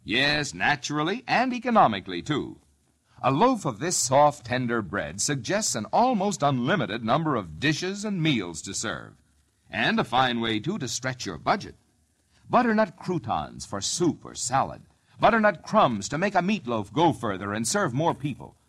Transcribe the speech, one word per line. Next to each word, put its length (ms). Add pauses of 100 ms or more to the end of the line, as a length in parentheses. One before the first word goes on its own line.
Yes, 500
naturally 720
and 260
economically, 680
too. 360 (640)
A 100
loaf 320
of 160
this 160
soft, 500
tender 360
bread 400
suggests 540
an 180
almost 480
unlimited 640
number 320
of 240
dishes 440
and 180
meals 420
to 100
serve. 400 (560)
And 300
a 40
fine 380
way, 180
too, 200
to 80
stretch 380
your 120
budget. 380 (760)
Butternut 480
croutons 680
for 140
soup 460
or 100
salad. 460 (380)
Butternut 440
crumbs 460
to 80
make 180
a 40
meatloaf 520
go 220
further 400
and 140
serve 260
more 200
people. 420 (140)